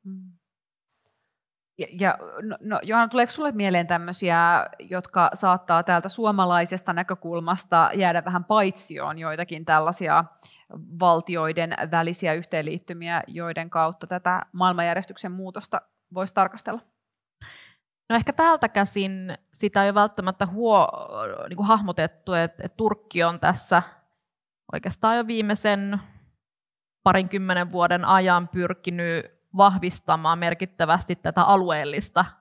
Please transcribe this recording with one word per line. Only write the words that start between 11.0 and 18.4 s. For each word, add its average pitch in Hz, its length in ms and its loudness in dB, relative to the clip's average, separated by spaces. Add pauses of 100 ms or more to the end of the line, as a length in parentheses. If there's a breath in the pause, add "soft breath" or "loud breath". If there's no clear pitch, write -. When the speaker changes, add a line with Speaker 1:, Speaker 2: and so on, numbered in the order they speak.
Speaker 1:
valtioiden 165 760 0 (160)
välisiä 165 440 0
yhteenliittymiä, 170 920 -6
joiden 170 440 -10
kautta 165 360 -2
tätä 180 360 -2 (100)
maailmanjärjestyksen 180 800 -2
muutosta 185 480 -8 (340)
voisi 185 200 -6
tarkastella? 214 460 -2 (1300 loud breath)
Speaker 2:
No 226 60 2
ehkä 233 160 0
täältä 320 360 4